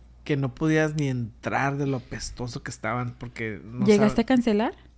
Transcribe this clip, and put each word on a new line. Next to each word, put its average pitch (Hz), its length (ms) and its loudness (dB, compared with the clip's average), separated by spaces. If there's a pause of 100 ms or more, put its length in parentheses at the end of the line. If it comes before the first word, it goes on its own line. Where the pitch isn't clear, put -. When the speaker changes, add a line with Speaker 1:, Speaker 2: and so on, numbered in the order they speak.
(240)
Speaker 1:
que 151 120 0
no 131 180 -2
podías 156 400 2
ni 147 140 0
entrar 120 680 -2
de 143 100 -2
lo 135 120 0
apestoso - 640 -8
que 123 80 -10
estaban, 120 480 -4
porque... 113 440 -8
No 117 220 -4
Speaker 2:
¿Llegaste 214 380 6
Speaker 1:
sab- - 20 -8
Speaker 2:
a - 20 -8
cancelar? 240 480 2 (240)